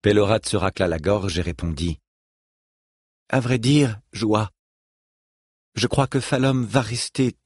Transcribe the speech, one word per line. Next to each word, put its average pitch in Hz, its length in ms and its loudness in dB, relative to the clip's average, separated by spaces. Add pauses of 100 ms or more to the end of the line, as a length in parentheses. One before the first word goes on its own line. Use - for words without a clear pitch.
Pélorat 104 440 4
se - 100 -4
racla 92 320 0
la 82 120 -2
gorge 95 400 -2
et - 20 -2
répondit. « 82 580 -4 (1300)
À 131 120 2
vrai 120 180 0
dire, 127 400 2 (140)
Joie, 107 380 0 (1200)
je 120 140 -2
crois 135 200 2
que 135 140 -2
Falom 131 420 0
va 113 180 0
rester 120 540 -4 (100)